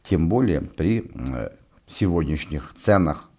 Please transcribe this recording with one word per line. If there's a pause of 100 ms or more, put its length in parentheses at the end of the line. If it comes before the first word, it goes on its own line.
Тем
более
при,
э, (360)
сегодняшних
ценах